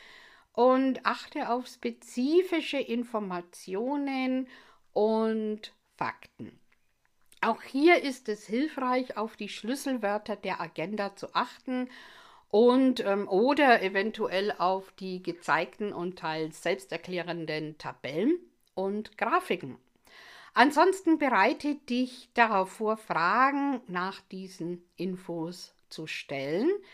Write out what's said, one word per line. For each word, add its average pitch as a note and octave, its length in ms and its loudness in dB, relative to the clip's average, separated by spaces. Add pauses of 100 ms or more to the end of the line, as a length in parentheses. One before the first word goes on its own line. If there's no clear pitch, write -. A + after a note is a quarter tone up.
(520)
und B3+ 540 2
achte B3 420 -4
auf B3 180 -2
spezifische D4+ 1120 -2
Informationen A#3+ 1700 -4 (440)
und A3 800 0 (240)
Fakten. - 640 -10 (880)
Auch A3 180 -2
hier D#4+ 400 4
ist C4 280 -6
es G#3 160 -8
hilfreich, B3+ 720 -2
auf A3 180 -6
die G3+ 140 -10
Schlüsselwörter A3 840 -4
der F#3+ 280 -6
Agenda F#3+ 520 -6
zu - 200 -14
achten B3+ 560 -4 (580)
und, B3 520 6
ähm, G3+ 280 -2
oder B3 540 6
eventuell G3 680 -2
auf F#3+ 400 -2
die F#3 300 -10
gezeigten E3 680 -2
und F3+ 260 -8
teils D#3+ 440 -6
selbsterklärenden E3 1160 -6
Tabellen F3+ 640 -2 (360)
und G3 440 -6
Grafiken. G#3 580 -2 (800)
Ansonsten D#4+ 640 6
bereite C4 560 2
dich B3+ 580 -4
darauf G#3 380 4
vor, A3 260 -2
Fragen B3+ 920 2
nach F3+ 340 -4
diesen F3+ 600 -10 (140)
Infos F3+ 800 -8 (160)
zu D#3+ 160 -12
stellen. D#3 640 0 (240)